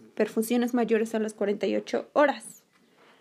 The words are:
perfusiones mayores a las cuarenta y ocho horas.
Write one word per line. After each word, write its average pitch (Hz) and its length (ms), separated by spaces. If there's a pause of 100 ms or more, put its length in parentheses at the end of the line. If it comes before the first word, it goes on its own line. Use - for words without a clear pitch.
(160)
perfusiones 233 580
mayores 226 400
a 220 60
las 214 140
cuarenta 202 340
y 214 80
ocho 226 380
horas. 262 500 (580)